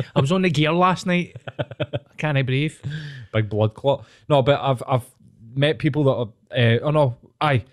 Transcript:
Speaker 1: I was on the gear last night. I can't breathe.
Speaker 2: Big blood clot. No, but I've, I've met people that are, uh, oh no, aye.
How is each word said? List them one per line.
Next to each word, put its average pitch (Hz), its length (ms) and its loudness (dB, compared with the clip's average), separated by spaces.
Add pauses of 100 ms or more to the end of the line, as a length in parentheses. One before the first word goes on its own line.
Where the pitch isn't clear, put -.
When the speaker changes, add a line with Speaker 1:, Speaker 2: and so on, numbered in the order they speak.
(160)
Speaker 1:
I - 60 4
was 135 100 0
on 185 100 2
the 185 80 2
gear 151 220 2
last 180 340 2
night. 175 300 -2 (240)
I - 400 -6 (180)
can't 143 300 -2
breathe. 139 260 -2 (600)
Speaker 2:
Big 107 160 0
blood 107 260 0
clot. - 300 -2 (220)
No, 143 140 4
but 143 180 2
I've, 127 280 -2
I've 127 180 0 (480)
met 143 240 0
people 151 280 0
that 135 60 4
are, 117 180 -4 (460)
uh, 117 60 0
oh 147 100 0
no, 143 260 0 (220)
aye. 143 340 0